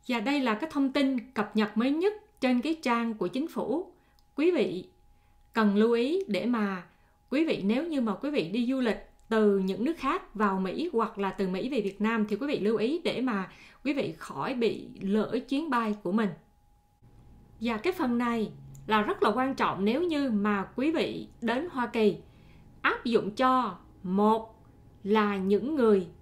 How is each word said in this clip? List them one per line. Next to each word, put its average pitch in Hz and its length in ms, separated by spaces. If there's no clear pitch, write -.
Và 247 120
đây 277 200
là 240 140
cái 320 180
thông 277 200
tin 269 380
cập 208 260
nhật 214 200
mới 247 140
nhất 381 500
trên 254 200
cái 320 220
trang 233 320
của 185 140
chính 269 200
phủ. 277 440
Quý 320 140
vị 185 340
cần 208 240
lưu 220 160
ý 277 360
để 196 180
mà 202 360
quý 311 140
vị, 180 200
nếu 247 220
như 302 140
mà 220 140
quý 277 160
vị 196 180
đi 226 180
du 262 140
lịch 233 300
từ 214 300
những 190 260
nước 330 140
khác 311 360
vào 196 260
Mỹ 190 320
hoặc 220 260
là 196 120
từ 190 180
Mỹ 185 200
về 269 120
Việt 196 200
Nam 214 280
thì 208 80
quý 262 100
vị 277 140
lưu 208 160
ý 269 280
để 214 160
mà 208 280
quý 277 80
vị 165 260
khỏi 165 360
bị 240 340
lỡ 202 380
chuyến 294 220
bay 226 320
của 175 100
mình. 214 180
Và 226 160
cái 330 160
phần 247 260
này 233 340
là 214 160
rất 381 200
là 349 80
quan 262 240
trọng 180 300
nếu 247 180
như 285 280
mà 202 340
quý 277 140
vị - 360
đến 254 320
Hoa 247 140
Kỳ, 214 300
áp 453 240
dụng 220 260
cho 254 460
một 208 640
là 208 320
những 196 380
người 214 320